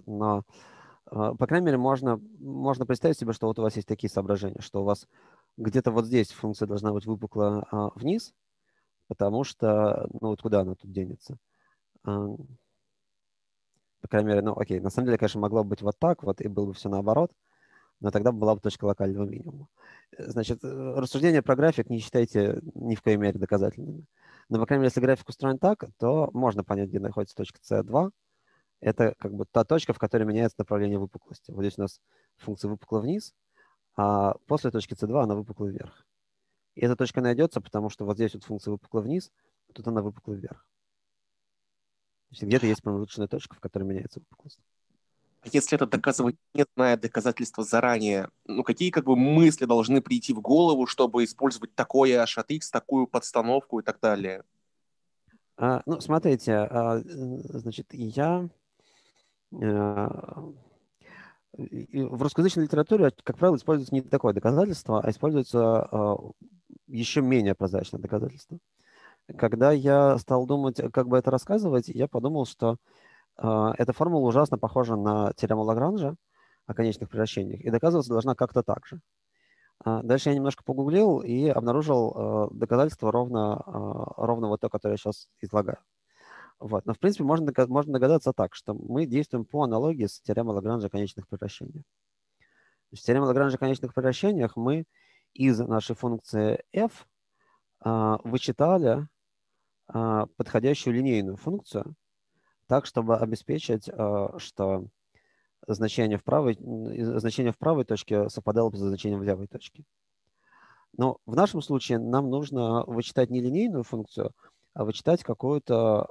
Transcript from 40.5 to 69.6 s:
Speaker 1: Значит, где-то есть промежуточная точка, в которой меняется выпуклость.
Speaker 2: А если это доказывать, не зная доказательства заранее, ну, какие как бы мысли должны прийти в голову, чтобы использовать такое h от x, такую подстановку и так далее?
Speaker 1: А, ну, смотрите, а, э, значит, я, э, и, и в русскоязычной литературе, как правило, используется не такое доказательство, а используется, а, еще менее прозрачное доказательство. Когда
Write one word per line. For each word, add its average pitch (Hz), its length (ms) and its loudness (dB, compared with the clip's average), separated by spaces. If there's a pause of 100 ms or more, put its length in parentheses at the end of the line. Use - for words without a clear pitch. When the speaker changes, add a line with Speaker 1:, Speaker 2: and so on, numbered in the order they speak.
Speaker 1:
Значит, - 180 -8
где-то 123 180 4
есть 107 160 2
промежуточная 101 460 -4
точка, - 260 -8
в - 60 -20
которой - 240 -6
меняется 98 360 -8
выпуклость. - 380 -20 (840)
Speaker 2:
А 117 100 -18
если 143 240 2
это 135 100 2
доказывать, 123 500 0 (180)
не 143 100 4 (120)
зная 123 200 4
доказательства 117 680 -2
заранее, 107 640 2 (180)
ну, 107 160 -2
какие 175 280 0
как 160 140 0
бы 131 120 4
мысли 151 500 6
должны 117 340 4
прийти 127 320 0
в 110 80 -6
голову, 139 460 6
чтобы 120 380 2
использовать 120 500 -2
такое 127 480 4
h - 160 -2
от 110 120 -4
x, 160 200 -6
такую 127 380 0
подстановку 120 720 0
и - 20 -4
так - 180 -6
далее? 98 440 0 (1120)
Speaker 1:
А, 127 300 0
ну, 151 140 -4
смотрите, 151 540 2
а, 113 440 0
э, 117 60 -6
значит, 127 880 -10
я, 147 560 -2 (1120)
э, 104 480 0 (1500)
и, - 60 -10 (360)
и - 40 0
в 123 180 -4
русскоязычной 165 420 0
литературе, 151 480 4 (120)
как 127 140 -6
правило, 185 180 4
используется 143 380 0
не 135 80 2
такое 127 320 2
доказательство, 117 640 2
а 110 100 0
используется, 120 800 2
а, 104 260 0 (720)
еще 123 340 -2
менее 120 320 4
прозрачное - 460 -2
доказательство. 139 580 -6 (800)
Когда 117 340 4